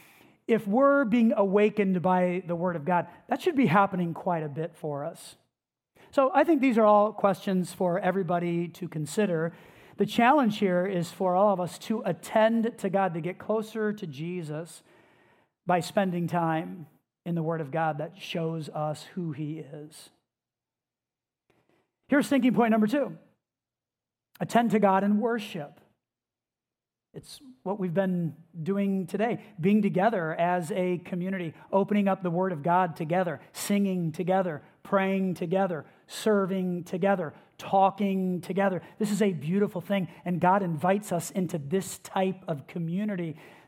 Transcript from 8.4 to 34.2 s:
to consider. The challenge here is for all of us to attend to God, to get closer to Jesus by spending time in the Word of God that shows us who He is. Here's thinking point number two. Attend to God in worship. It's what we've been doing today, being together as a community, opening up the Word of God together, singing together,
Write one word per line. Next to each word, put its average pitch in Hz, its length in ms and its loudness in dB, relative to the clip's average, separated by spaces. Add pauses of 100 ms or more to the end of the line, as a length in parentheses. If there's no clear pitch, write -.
to 170 220 -12
consider. 165 640 -2 (460)
The 202 80 2
challenge 240 520 4
here 180 280 2
is 175 240 -2
for 185 240 0
all 202 180 4
of 185 60 0
us 180 220 -6
to 220 260 -4
attend 226 720 0
to 196 100 -4
God, 190 260 0
to 175 60 -6
get - 160 -8
closer 214 560 -4
to 208 140 -10
Jesus 160 800 -10 (840)
by 175 140 2
spending 175 480 -2
time 170 580 -2 (400)
in - 80 -4
the 165 80 -2
Word 160 180 -4
of 135 120 -8
God 160 260 -2
that 160 180 -8
shows 160 520 -6
us 151 380 -6 (100)
who 165 160 -6
He 151 260 -8
is. 151 520 -18 (2000)
Here's 277 220 2
thinking 254 260 2
point 226 160 4
number 220 160 4
two. 214 320 -2 (1200)
Attend 226 320 0
to 214 80 2
God 190 240 4
in 208 160 2
worship. 208 640 -6 (1300)
It's - 280 -20 (240)
what 202 160 -6
we've 180 120 -4
been 175 440 -2 (260)
doing 196 460 -2
today, 220 340 -4 (180)
being 208 220 4
together 180 500 0
as 175 380 0
a 180 280 -2
community, 175 560 -6 (180)
opening 196 340 2
up 190 160 0
the 180 80 -2
Word 185 220 0
of 147 100 -6
God 175 320 2
together, 170 460 -2 (120)
singing 190 600 0
together, 180 500 -2 (220)